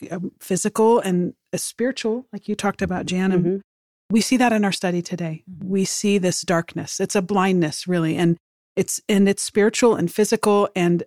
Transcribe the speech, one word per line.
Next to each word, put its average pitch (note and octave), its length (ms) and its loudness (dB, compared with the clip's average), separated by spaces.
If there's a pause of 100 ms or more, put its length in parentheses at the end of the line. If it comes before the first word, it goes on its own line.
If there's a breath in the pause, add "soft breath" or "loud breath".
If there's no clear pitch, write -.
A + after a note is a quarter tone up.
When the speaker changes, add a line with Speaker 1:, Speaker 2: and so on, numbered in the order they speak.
(120)
Speaker 1:
um, F3 280 -8
physical A3 600 2
and F3+ 340 0 (180)
a F#3 60 -4
spiritual, A#3+ 720 -4
like - 160 -14
you G#3 80 -4
talked G3+ 280 -4
about, F#3 240 -4
Jan. F#3 260 0
And F3+ 120 2
Speaker 2:
Mm-hmm. F#3+ 120 0 (520)
Speaker 1:
we G#3+ 120 4
see B3+ 160 2
that A#3+ 160 4
in G#3+ 100 2
our G3 80 2
study F3 300 -2
today. E3 500 -6
Speaker 3:
Mm-hmm. F3+ 180 -12
Speaker 1:
We F#3+ 160 0
see G3+ 320 0
this F3+ 260 0
darkness. E3 580 -4
It's G3 140 -2
a G3+ 60 0
blindness, F#3 680 0
really. E3 260 0
And E3+ 220 2 (400)
it's, - 320 -2
and G3+ 180 4
it's G3 160 0
spiritual G#3+ 520 2
and F3 140 -2
physical, G#3 680 2
and, F3 300 2